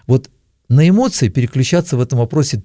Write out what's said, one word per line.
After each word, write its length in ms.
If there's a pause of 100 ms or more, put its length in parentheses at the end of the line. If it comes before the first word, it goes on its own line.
Вот 220 (400)
на 180
эмоции 440
переключаться 640
в 60
этом 160
вопросе 460